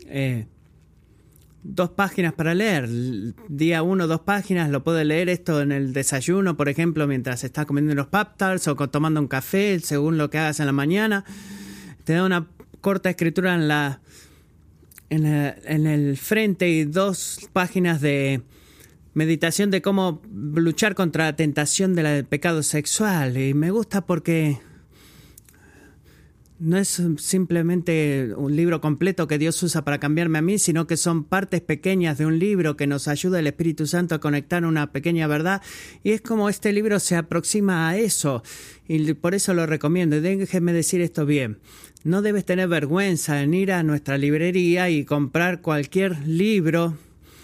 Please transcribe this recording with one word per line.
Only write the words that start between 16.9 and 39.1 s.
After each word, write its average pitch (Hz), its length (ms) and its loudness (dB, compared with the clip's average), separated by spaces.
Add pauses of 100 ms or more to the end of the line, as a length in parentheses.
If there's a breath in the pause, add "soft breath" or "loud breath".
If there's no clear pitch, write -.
páginas 180 500 2
de 139 400 2 (720 loud breath)
meditación 165 580 2
de 190 100 0
cómo 190 400 0 (100)
luchar 165 640 0
contra 165 300 0
la 156 100 0
tentación 156 640 0
de 160 80 2
la, 151 80 2
del 143 120 0
pecado 156 380 0
sexual. 151 720 0
Y 135 160 0
me 151 200 0
gusta 202 340 -2
porque 160 520 0 (2000 loud breath)
no 165 160 2
es 190 260 0 (140)
simplemente 165 1200 0
un 143 180 -2
libro 165 260 2
completo 170 460 0
que 151 120 0
Dios 160 220 0
usa 160 240 -2
para 143 140 -2
cambiarme 156 400 0
a 151 40 0
mí, 196 180 2
sino 160 260 2
que 165 100 0
son 165 280 0
partes 190 380 -2
pequeñas 170 540 0
de 151 100 0
un 160 120 2
libro 175 380 0
que 143 100 -2
nos 143 220 -2
ayuda 175 320 0
el 151 80 0
Espíritu 160 400 -2
Santo 175 260 0
a 147 60 -2
conectar 156 440 -2
una 160 280 0
pequeña 160 340 0
verdad. 160 360 0 (420 loud breath)
Y 208 80 2
es 214 80 0
como 208 280 0
este 208 240 0
libro 208 280 2
se - 160 0
aproxima 170 720 0
a 175 80 0
eso, 156 480 0 (420 loud breath)
y 160 100 0
l-, 156 200 0